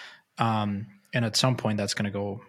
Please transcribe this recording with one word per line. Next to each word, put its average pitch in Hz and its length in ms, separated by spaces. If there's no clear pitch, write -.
Um, 107 480
and 120 120
at 110 120
some 131 200
point 107 200
that's 101 180
gonna 104 160
go 101 380